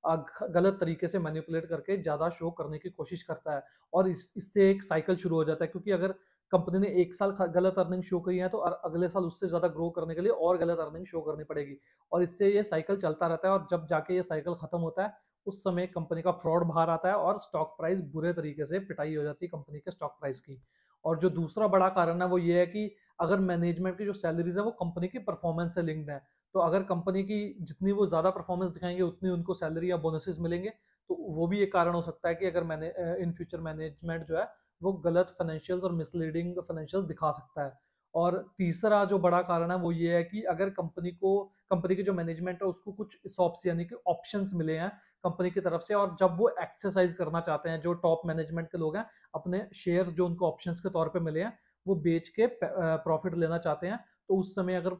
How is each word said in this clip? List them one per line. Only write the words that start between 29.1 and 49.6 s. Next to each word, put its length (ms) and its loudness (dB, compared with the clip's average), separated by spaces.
उनको 240 -2
सैलरी 360 -2
या 60 0
बोनसेस 440 -2
मिलेंगे, 300 -2
तो 440 -10
वो 320 -2
भी 140 2
एक 120 2
कारण 220 4
हो 80 0
सकता 260 -4
है 60 2
कि 120 -2
अगर 180 0
मैंने, 240 -4
अ, 340 -4
in 100 -2
future 280 -8
मैनेजमेंट 640 -6
जो 140 -2
है 100 -2
वो 100 0
गलत 340 2
फाइनेंशियल्स 460 -4
और 80 0
मिसलीडिंग 640 -2
फाइनेंशियल्स 480 -4
दिखा 240 0
सकता 340 -6
है। 140 -10
और 440 0
तीसरा 460 4
जो 140 2
बड़ा 240 4
कारण 280 0
है 60 2
वो 160 0
ये 220 2
है 100 6
कि 180 -6
अगर 280 0
कंपनी 400 -6
को, 320 2
कंपनी 260 2
के 60 -2
जो 100 2
मैनेजमेंट 500 -4
है 60 0
उसको 240 -8
कुछ 340 -10
ईसॉप्स 400 0
यानी 180 0
कि 100 -12
ऑप्शंस 480 -2
मिले 240 0
हैं 120 -4
कंपनी 260 0
की 100 0
तरफ 200 0
से 140 -4
और 260 2
जब 160 4
वो 120 4
एक्सरसाइज 680 0
करना 260 -2
चाहते 300 -2
हैं, 100 -4
जो 120 0
टॉप 340 2
मैनेजमेंट 420 -4
के 100 -6
लोग 180 -2
हैं 100 -4
अपने 400 -4